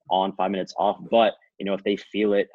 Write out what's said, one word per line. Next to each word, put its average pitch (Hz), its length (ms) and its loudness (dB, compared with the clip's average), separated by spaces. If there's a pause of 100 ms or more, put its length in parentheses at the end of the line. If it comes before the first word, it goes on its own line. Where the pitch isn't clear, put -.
on, 95 260 0
five 92 160 -2
minutes 95 280 -6
off, 101 200 0 (120)
but, 113 240 4 (240)
you 98 80 -8
know, 98 80 -2
if 95 100 -8
they 101 120 0
feel 104 360 -2
it, 101 220 0